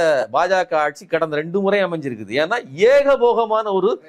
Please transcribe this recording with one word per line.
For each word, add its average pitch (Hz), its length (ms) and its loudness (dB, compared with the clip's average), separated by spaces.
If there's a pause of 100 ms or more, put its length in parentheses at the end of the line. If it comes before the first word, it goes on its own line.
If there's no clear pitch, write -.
(360)
பாஜக 180 380 0 (100)
ஆட்சி 147 220 -4
கடந்த 160 360 -2
ரெண்டு 170 220 -6
முறை 196 240 2
அமைஞ்சிருக்குது. 123 460 -8 (100)
ஏன்னா 202 140 -2 (340)
ஏகபோகமான 233 760 2 (120)
ஒரு 190 140 2 (180)